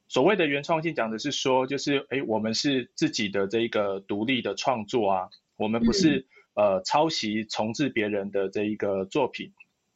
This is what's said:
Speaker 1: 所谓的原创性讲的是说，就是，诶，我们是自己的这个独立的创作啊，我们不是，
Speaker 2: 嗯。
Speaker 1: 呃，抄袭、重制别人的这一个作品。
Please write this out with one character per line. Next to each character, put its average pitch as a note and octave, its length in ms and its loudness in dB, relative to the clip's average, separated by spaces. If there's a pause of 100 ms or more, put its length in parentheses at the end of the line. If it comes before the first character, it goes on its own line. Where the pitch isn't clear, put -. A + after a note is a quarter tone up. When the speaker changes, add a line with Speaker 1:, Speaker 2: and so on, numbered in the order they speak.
Speaker 1:
所 - 160 2
谓 G3+ 120 4
的 F3 120 2
原 C#3+ 160 -2
创 D#3+ 180 0
性 D#3+ 140 -4
讲 A2+ 160 -2
的 A2 80 -6
是 C#3+ 120 -4
说， C3 360 2
就 C3+ 100 -4
是， C#3 320 -2
诶， C#3 140 -2
我 A2 160 0
们 A2 160 -2
是 C3 400 0
自 D#3 160 0
己 G#2 180 -2
的 G2 180 0
这 A2+ 200 0
个 G2+ 320 0
独 G#2 260 -4
立 B2 160 0
的 G2+ 140 -2
创 A2+ 320 -2
作 A2+ 200 2
啊， F#2 220 0 (260)
我 G#2 120 -2
们 A2+ 160 0
不 A#2 100 4
是， D3 320 4 (300)
Speaker 2:
嗯。 G#2 100 4 (140)
Speaker 1:
呃， - 20 -10
抄 D#3 280 2
袭、 A2 360 -2
重 A2 280 -4
制 C#3 160 0
别 G#2+ 180 0
人 G2+ 240 -2
的 G2 180 0
这 G#2 140 -2
一 G#2+ 120 -2
个 G2 300 -2
作 B2 220 0
品。 - 260 -10 (420)